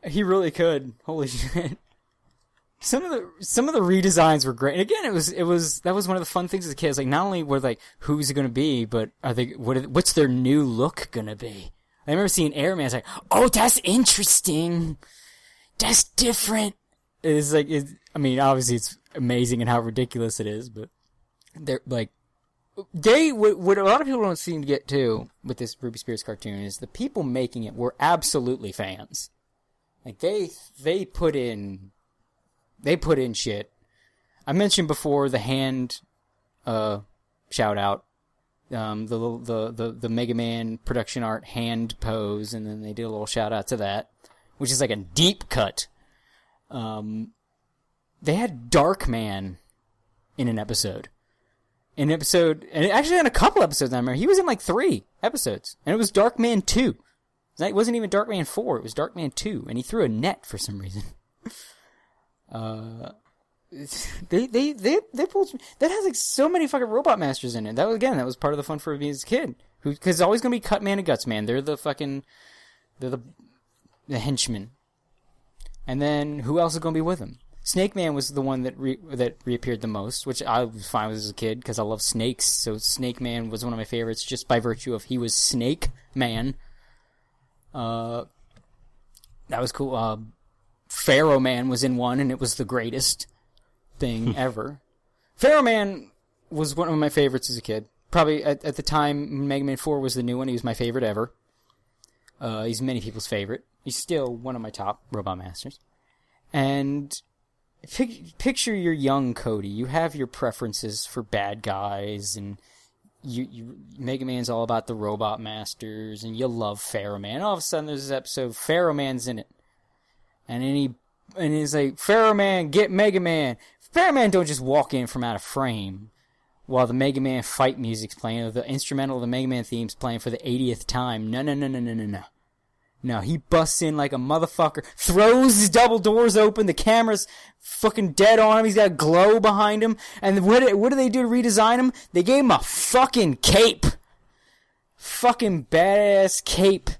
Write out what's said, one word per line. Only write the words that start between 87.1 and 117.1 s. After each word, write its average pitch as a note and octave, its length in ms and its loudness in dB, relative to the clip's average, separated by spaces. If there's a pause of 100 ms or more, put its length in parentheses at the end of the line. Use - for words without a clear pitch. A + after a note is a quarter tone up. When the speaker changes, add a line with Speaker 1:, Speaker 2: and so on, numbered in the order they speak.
Speaker 1:
Uh, A#2 520 -6 (1200)
that A2 100 -4
was B2+ 120 -4
cool. C3+ 240 -6
Uh, A2+ 220 -2 (680)
Pharaoh C#3+ 520 4
Man B2+ 300 0
was B2 140 0
in B2+ 140 2
one, B2 220 0
and C#3 120 0
it C3 80 -6
was B2+ 160 -2
the C3 100 -4
greatest A#2+ 640 -4 (720)
thing A#2 340 -2
Speaker 2:
Hmm. - 40 -6
Speaker 1:
ever. B2+ 420 -4 (560)
Pharaoh D4 280 6
Man G#3 480 0 (380)
was D#3 260 -2
one E3 120 0
of E3 100 0
my D3+ 120 4
favorites C3+ 400 2
as B2 80 -6
a A2+ 40 -10
kid. A2 260 -6 (240)
Probably D#3 320 2
at, C#3+ 200 0
at D3 120 -4
the D3 80 -8
time D3 640 -2
Mega C#3 180 -2
Man C3+ 120 -4
four D3 220 -2
was C3 140 -2
the B2+ 80 -4
new B2 160 -2
one, C3 100 -4
he C3 60 -4
was A#2 100 -6
my A#2 120 -4
favorite B2 280 -2
ever. A2 300 -4 (1080)
Uh, A2 260 -6
he's A2+ 140 -4
many B2+ 220 -4
people's G#2+ 240 -10
favorite. G#2 380 -6 (200)
He's C3 120 -8
still C3+ 400 -4
one B2 200 -8
of A#2 60 -8
my A2 80 -10
top G2+ 320 -6 (100)
Robot F#2+ 280 -6
Masters. F#2 400 -16 (720)
And C#3 600 -2 (800)
pic-, A3+ 460 -6
picture B3 380 -2
your E3+ 180 2
young C3+ 400 2
Cody. G#2+ 340 -4
You G#2 200 -6
have D#3+ 280 -2
your C3+ 120 -4
preferences A2 800 -6
for - 180 -8
bad G#2 380 -4
guys, G2+ 720 -6
and G2+ 240 -12 (640)
you, B2+ 260 -6
you, A#2+ 280 -18 (200)
Mega C3 280 -6
Man's B2 240 -4
all A#2 140 -2
about A2+ 240 -2
the A#2 80 -6
Robot G#2+ 440 -4
Masters, G#2+ 840 -12
and A2+ 120 -10
you B2+ 120 -2
love A2 340 -4
Pharaoh G#2 380 -6